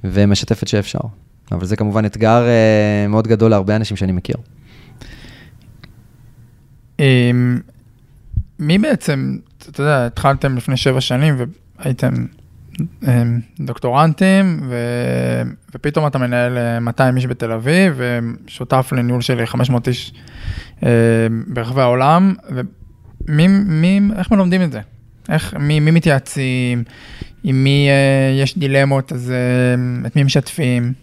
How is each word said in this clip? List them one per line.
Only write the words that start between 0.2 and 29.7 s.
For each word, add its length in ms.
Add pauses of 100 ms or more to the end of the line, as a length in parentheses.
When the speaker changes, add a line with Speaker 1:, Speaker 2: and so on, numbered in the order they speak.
Speaker 1:
שאפשר. 320 (520)
אבל 140
זה 100
כמובן 300
אתגר, 420
אה, 640
מאוד 180
גדול 240
להרבה 240
אנשים 220
שאני 140
מכיר. 240 (2750)
Speaker 2:
אמ, 600 (1000)
מי 180
בעצם, 600 (320)
אתה 120
יודע, 240
התחלתם 520
לפני 200
שבע 240
שנים 340 (440)
והייתם, 340 (960)
אמ, 320 (200)
דוקטורנטים, 1000 (100)
ו-, 720 (340)
ופתאום 320
אתה 100
מנהל, 400
אה, 220
מאתיים 380
איש 80
בתל 260
אביב, 480 (480)
ושותף 480
לניהול 260
של 240
חמש 240
מאות 180
איש, 260 (680)
אה, 60 (580)
ברחבי 340
העולם, 520 (160)
ומי, 1000
מי, 520 (180)
איך 140
מלומדים 300
את 100
זה? 80 (500)
איך, 240
מי, 260
מי 120
מתייעצים? 920 (600)
עם 200
מי, 260
אה, 540
יש 140
דילמות, 560
אז, 180
אה, 760